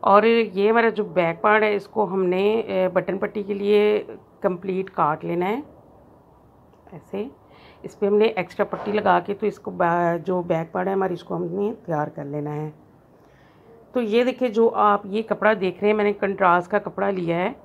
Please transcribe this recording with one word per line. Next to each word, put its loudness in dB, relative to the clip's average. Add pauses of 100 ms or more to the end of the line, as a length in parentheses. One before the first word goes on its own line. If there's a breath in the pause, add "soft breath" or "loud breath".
और 6
ये 2
हमारा 4
जो -4
बैक -2
पार्ट 4
है 0
इसको -2
हमने, 0
अ, -2
बटन -2
पट्टी -6
के -4
लिए 2 (440)
कंप्लीट -4
काट 0
लेना -2
है -4 (1300)
ऐसे। -10 (540 loud breath)
इस -14
पे -2
हमने 4
एक्स्ट्रा -4
पट्टी -6
लगा 2
के -8
तो -4
इसको -6
बा-, 0
जो -4
बैक -2
पार्ट -2
है 0
हमारी 0
इसको -10
हमने -4 (140)
तैयार -2
कर -12
लेना -6
है। -10 (1040 soft breath)
तो 0
ये 2
देखिए, -2
जो 4
आप 2
ये -4
कपड़ा 2
देख -4
रहे 2
हैं 2
मैंने 0
कंट्रास्ट 2
का 0
कपड़ा -2
लिया -2
है -2 (100)